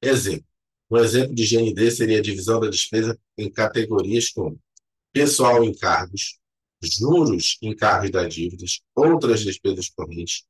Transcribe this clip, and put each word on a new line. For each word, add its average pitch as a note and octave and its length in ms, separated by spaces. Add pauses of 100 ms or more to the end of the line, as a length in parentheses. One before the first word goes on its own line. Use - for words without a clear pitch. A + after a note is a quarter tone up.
Exemplo. A2+ 440 (440)
Um A2+ 80
exemplo A#2 380
de A2+ 80
G A2 140
N A2+ 160
D A2+ 180
seria A2 280
a - 20
divisão G2+ 380
da G#2+ 100
despesa A2+ 500 (180)
em G#2 140
categorias A2 800
como - 300 (540)
pessoal C3 500
e A2 40
encargos, F#2 720 (440)
juros A2 800
e A2+ 60
encargos G2+ 420
das F2 240
dívidas, F2 480 (140)
outras C#3 460
despesas F#2+ 460
correntes, E2 640